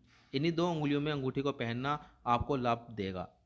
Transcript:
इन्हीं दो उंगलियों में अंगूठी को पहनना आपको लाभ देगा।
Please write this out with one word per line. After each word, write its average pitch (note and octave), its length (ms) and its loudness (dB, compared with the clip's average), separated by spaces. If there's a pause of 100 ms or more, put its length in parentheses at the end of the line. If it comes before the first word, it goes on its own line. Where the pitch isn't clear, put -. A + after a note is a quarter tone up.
(320)
इन्हीं D3 200 2
दो E3+ 160 2
उंगलियों D3 320 0
में D3+ 120 -2
अंगूठी C3+ 300 0
को C#3 100 2
पहनना B2+ 400 -2 (340)
आपको B2 300 2
लाभ A#2+ 340 0
देगा। F#2+ 300 -4 (260)